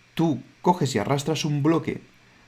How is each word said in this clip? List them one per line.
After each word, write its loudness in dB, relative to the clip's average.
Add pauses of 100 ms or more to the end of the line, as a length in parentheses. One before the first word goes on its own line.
(140)
Tú 0 (180)
coges 0
y 2
arrastras -2
un 0
bloque 0 (460)